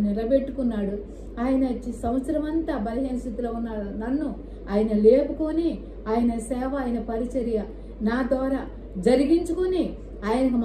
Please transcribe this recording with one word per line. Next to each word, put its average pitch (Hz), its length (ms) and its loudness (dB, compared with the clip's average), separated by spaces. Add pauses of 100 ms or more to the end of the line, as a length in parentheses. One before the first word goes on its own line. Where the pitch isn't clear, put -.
నిలబెట్టుకున్నాడు. 226 880 0 (440)
ఆయన 262 240 2 (180)
చి-, 240 200 -6
సంవత్సరం 269 420 0
అంతా 320 340 -2
బలహీన 247 400 -2
స్థితిలో 240 400 -4
ఉన్న 233 100 -4 (340)
నన్ను 269 260 -2 (420)
ఆయన 214 200 4 (160)
లేపుకొని 311 640 6 (400)
ఆయన 240 300 2
సేవ, 254 320 -4 (120)
ఆయన 240 160 -2 (120)
పరిచర్య 233 480 -2 (440)
నా 226 160 0 (140)
ద్వారా 262 280 0 (460)
జరిగించుకొని 330 800 4 (400)
ఆయనకు 247 400 2